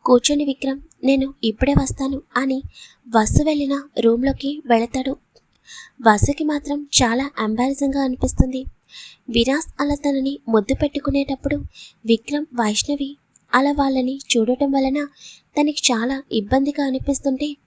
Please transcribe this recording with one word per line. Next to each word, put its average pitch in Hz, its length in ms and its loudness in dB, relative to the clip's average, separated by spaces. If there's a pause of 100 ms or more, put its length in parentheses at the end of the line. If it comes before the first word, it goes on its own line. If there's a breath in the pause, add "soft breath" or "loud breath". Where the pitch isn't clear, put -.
కూర్చొని 285 400 4
విక్రమ్, 269 360 -4 (220)
"నేను 269 300 2 (100)
ఇప్పుడే 247 300 2
వస్తాను" 277 480 -2 (140)
అని 262 240 -2 (560 loud breath)
వసు 220 280 4
వెళ్ళిన 285 320 0 (240)
రూమ్లోకి 262 520 0 (140)
వెళతాడు. 240 480 0 (880 loud breath)
వసుకి 226 420 4
మాత్రం 294 520 -4
చాలా 247 300 2 (180)
ఎంబారసింగ్గా 269 580 0
అనిపిస్తుంది. 262 600 -2 (680 loud breath)
విరాస్ 240 380 2 (120)
అలా 294 160 0
తనని 277 440 -2 (100)
ముద్దు 214 240 2
పెట్టుకునేటప్పుడు 277 840 -2 (480 loud breath)
విక్రమ్, 254 480 0
వైష్ణవి 247 560 -2 (440)
అలా 277 180 2
వాళ్ళని 269 440 0 (160)
చూడటం 254 400 2
వలన 269 280 0 (560 loud breath)
తనకి 294 260 0 (100)
చాలా 254 400 -2
ఇబ్బందిగా 269 540 0
అనిపిస్తుంటే 269 640 -2 (180)